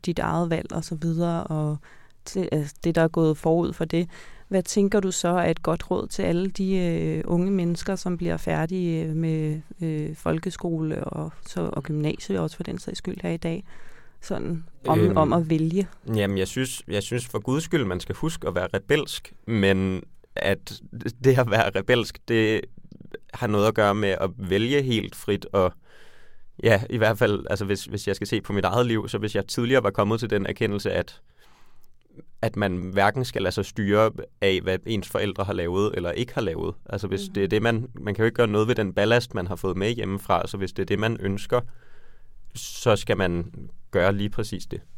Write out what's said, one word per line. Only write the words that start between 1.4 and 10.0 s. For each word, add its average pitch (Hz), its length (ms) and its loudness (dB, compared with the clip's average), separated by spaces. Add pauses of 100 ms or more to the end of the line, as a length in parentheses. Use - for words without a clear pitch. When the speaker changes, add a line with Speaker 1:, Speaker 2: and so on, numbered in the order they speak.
Speaker 1:
og 151 320 -2 (480)
til, - 280 -4
altså, 147 220 -2 (100)
det, 170 100 2
der 165 80 6
er 165 60 6
gået 160 300 4
forud 165 340 2
for - 120 -2
det, 165 240 0 (400)
hvad 190 140 2
tænker 202 380 4
du 190 100 0
så - 180 0
er 175 220 4
et 165 120 0
godt - 280 -2
råd 180 180 0
til - 140 -4
alle 175 280 2
de, 190 260 0
øh, 165 500 0
unge 175 240 2
mennesker, 180 460 0
som 180 200 -2
bliver 165 200 -2
færdige, 165 680 0
øh, 156 120 -2
med, 160 440 0 (220)
øh, 156 340 -4